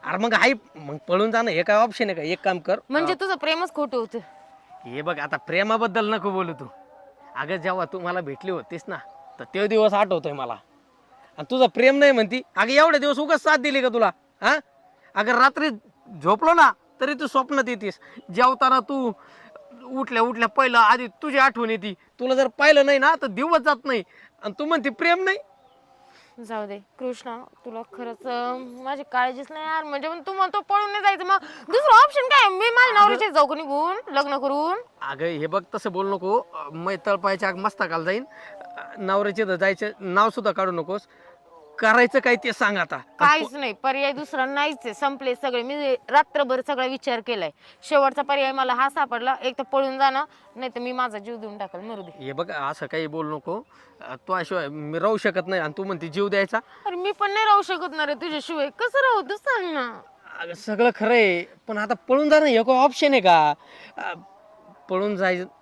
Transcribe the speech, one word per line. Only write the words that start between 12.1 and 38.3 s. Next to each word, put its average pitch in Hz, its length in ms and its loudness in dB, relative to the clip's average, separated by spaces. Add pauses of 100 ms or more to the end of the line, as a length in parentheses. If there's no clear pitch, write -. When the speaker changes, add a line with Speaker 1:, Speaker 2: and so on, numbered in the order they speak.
Speaker 1:
म्हणती. 233 300 0 (140)
अगं, 214 140 0
एवढे 302 280 6
दिवस 277 200 0
उगाच 302 220 0
साथ 311 160 4
दिली 269 260 0
का 247 60 2
तुला? 220 220 2 (320)
हा? 262 140 2 (580)
अगं, 214 180 0
रात्री 277 380 2 (520)
झोपलो 320 320 4
ना, 294 180 8 (280)
तरी 277 140 -2
तू 277 120 -6
स्वप्नात 262 420 0
येतीस. 208 300 -6 (360)
जेवताना 262 460 4
तू 254 320 -4 (720)
उठल्या 254 380 -2
उठल्या 233 260 0
पहिलं 240 300 2
आधी 233 280 6
तुझी 277 320 -4
आठवण 240 320 2
येते. 208 240 -6 (260)
तुला 254 140 0
जर 262 140 2
पाहिलं 294 380 6
नाही 277 120 4
ना, 285 240 4
तर 285 40 -4
दिवस 269 340 0
जात 254 240 0
नाही. 240 200 -4 (380)
आणि 208 160 -10
तू 294 60 -4
म्हणती 302 260 0
प्रेम 339 340 0
नाही. 381 120 0 (1080)
Speaker 2:
जाऊ 214 220 -8
दे 202 120 -12
कृष्णा, 247 680 -12 (200)
तुला 226 180 -14
खरंच, 233 440 -14
अं, 247 580 -8
माझी 277 180 -8 (100)
काळजीच 254 380 -2
नाही 311 140 -14
यार. 320 200 -4
म्हणजे 285 240 -6
मग 330 180 -10
तू 392 60 -8
म्हणतो 381 280 -2
पळून 403 300 -2
नाही 415 120 -4
जायचं, 392 220 0
मग 381 140 2 (280)
दुसरं 480 380 8
ऑप्शन 571 160 2
काय? 508 280 4
मी 370 100 -2
माझ्या 453 320 4
Speaker 1:
अगं, 415 100 4
Speaker 2:
नवऱ्याच्या 415 280 4
जाऊ 294 180 4
का 277 80 -2
निघून 311 420 -2 (120)
लग्न 285 300 -2
करून? 294 400 -2 (240)
Speaker 1:
अगं, 139 240 -6
हे 160 200 -4
बघ, 180 160 -2 (120)
तसं 202 180 -6
बोलू 196 220 -2
नको. 190 240 -2
अं, - 340 -10
मै 175 240 -6 (100)
तळपायच्या 196 420 0
आग 185 80 -4
मस्तकाला 170 480 -4
जाईन. 202 200 -2
अं, - 840 -16